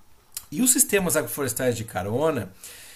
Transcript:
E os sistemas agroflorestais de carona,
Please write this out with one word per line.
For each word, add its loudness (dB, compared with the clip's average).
E -2
os 6
sistemas 2
agroflorestais 0
de -6
carona, -2